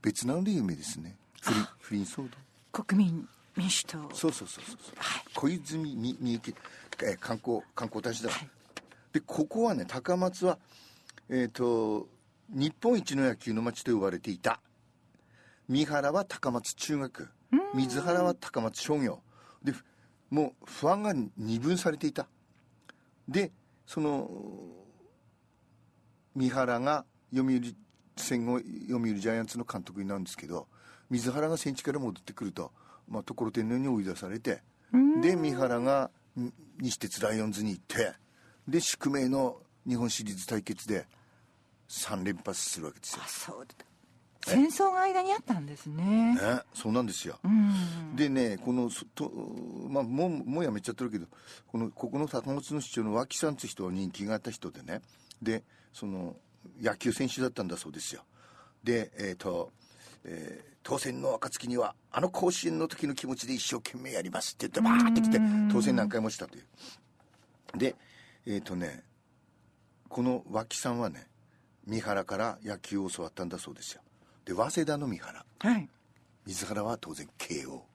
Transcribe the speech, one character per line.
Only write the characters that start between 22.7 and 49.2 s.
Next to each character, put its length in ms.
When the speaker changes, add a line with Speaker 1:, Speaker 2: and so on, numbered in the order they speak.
Speaker 1:
で、 240
そ 140
の、 300
三 140
原 320
が 240
読 240
売、 200
戦 300
後、 140
読 380
売 180
ジ 120
ャ 60
イ 60
ア 20
ン 40
ツ 120
の 120
監 120
督 200
に 60
な 60
る 60
ん 40
で 60
す 80
け 80
ど、 200
水 200
原 200
が 80
戦 160
地 80
か 100
ら 60
戻 200
っ 40
て 100
く 140
る 60
と、 200
ま 140
あ、 20
と 120
こ 100
ろ 60
て 100
ん 80
の 60
よ 60
う 20
に 60
追 120
い 40
出 120
さ 140
れ 100
て、 220
Speaker 2:
う 20
ん。 240
Speaker 1:
で、 160
三 160
原 280
が、 300
ん、 100
西 180
鉄 240
ラ 140
イ 80
オ 40
ン 60
ズ 100
に 100
行 60
っ 80
て、 280
で、 140
宿 300
命 180
の 320
日 100
本 120
シ 160
リ 80
ー 40
ズ 100
対 160
決 260
で、 180
三 320
連 140
発 240
す 200
る 60
わ 60
け 80
で 60
す 100
よ。 80
Speaker 2:
あ、 40
そ 260
う 120
だ。 80
Speaker 1:
え？ 20
Speaker 2:
戦 160
争 260
が 80
間 220
に 100
あ 60
っ 20
た 180
ん 60
で 100
す 120
ね。 480
Speaker 1:
ね、 60
そ 160
う 20
な 100
ん 40
で 80
す 120
よ。 160
Speaker 2:
う 60
ん。 680
Speaker 1:
で 140
ね、 300
こ 160
の、 160
そ-、 240
と、 160